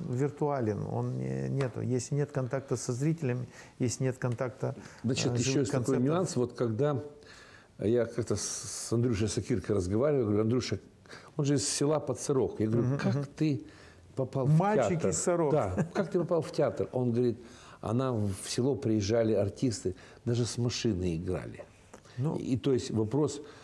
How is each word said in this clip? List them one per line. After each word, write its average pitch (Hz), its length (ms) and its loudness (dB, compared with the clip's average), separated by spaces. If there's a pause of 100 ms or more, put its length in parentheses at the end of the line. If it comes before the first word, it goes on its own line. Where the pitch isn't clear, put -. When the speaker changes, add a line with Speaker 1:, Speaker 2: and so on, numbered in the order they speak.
(100)
Speaker 1:
виртуален, 127 760 0
он 120 300 -2
не, 135 320 -2
нету. 131 320 -2
Если 123 340 -2
нет 143 180 -2
контакта 127 440 -4
со - 160 -4
зрителями, 127 560 -2 (300)
если 127 260 -2
нет 127 140 0
контакта, 123 580 -4 (260)
Speaker 2:
Значит, 120 300 0
Speaker 1:
э, 123 60 0
Speaker 2:
ещё 123 60 0
Speaker 1:
живых 135 160 2
Speaker 2:
есть 131 120 0
такой 127 140 0
Speaker 1:
концертов. 127 200 2
Speaker 2:
нюанс. 165 300 0
Вот 123 160 0
когда 123 500 0 (760)
я 117 260 4
как-то 110 320 -2
с, - 60 -4
с - 500 -6
Андрюшей 113 360 2
Сакирко 104 460 0
разговариваю, 110 520 2
говорю: 104 160 4
«Андрюша», 113 360 2 (600)
он 151 80 0
же 143 80 4
из 135 120 2
села 147 320 2
под 131 220 -4
Сорок. 131 400 0
Я 107 60 4
говорю: 113 220 2
Speaker 1:
Мгм, 135 100 0
Speaker 2:
«Как 151 160 0
Speaker 1:
мгм. 139 100 0 (120)
Speaker 2:
ты 151 260 0 (540)
попал 135 300 0
Speaker 1:
Мальчик 185 400 4
Speaker 2:
в - 40 2
театр?» 160 200 0
Speaker 1:
из - 120 -2
Сорок. 170 300 2
Speaker 2:
Да, 120 420 2
«Как 185 160 -2
ты 185 80 2
попал 165 240 2
в - 100 -8
театр?» 120 400 0
Он 123 200 2
говорит: 117 260 2 (420)
«А 107 120 -2
нам 120 340 2 (160)
в - 80 -10
село 127 260 2
приезжали 110 580 2
артисты, 104 600 0 (300)
даже 120 220 2
с - 120 -6
машины 95 580 0
играли». 82 480 -6 (540)
Speaker 1:
Ну. 151 180 -2
Speaker 2:
И, - 200 -2
то 139 160 0
есть 120 200 0
вопрос, 123 500 0 (220)